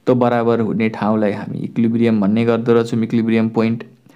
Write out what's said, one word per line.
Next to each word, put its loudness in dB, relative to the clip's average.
त्यो 4
बराबर 2
हुने -2
ठाउँलाई -2
हामी -8
इक्विलिब्रियम 0
भन्ने 2
गर्दो 2
रहेछौँ, 0
इक्विलिब्रियम 0
पोइन्ट। -2